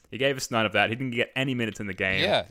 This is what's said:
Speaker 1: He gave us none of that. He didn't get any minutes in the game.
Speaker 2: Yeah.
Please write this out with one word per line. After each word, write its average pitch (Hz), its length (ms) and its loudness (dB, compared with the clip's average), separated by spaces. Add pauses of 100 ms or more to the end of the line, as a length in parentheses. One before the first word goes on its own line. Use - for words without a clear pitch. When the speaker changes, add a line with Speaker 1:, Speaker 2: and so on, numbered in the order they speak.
(100)
Speaker 1:
He - 80 -12
gave 135 180 2
us - 140 -8
none 113 140 2
of 101 80 0
that. 101 180 4
He 113 60 -2
didn't 131 180 -4
get 117 220 0
any 135 180 0
minutes 113 240 -2
in 104 80 -6
the 98 80 -6
game. 95 280 0
Speaker 2:
Yeah. 160 280 2